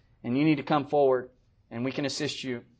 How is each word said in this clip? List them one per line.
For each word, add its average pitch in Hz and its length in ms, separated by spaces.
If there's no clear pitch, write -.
and 120 120
you 143 80
need 156 140
to 139 60
come 143 240
forward, 131 420
and 117 160
we 135 60
can 143 140
assist 139 380
you 123 200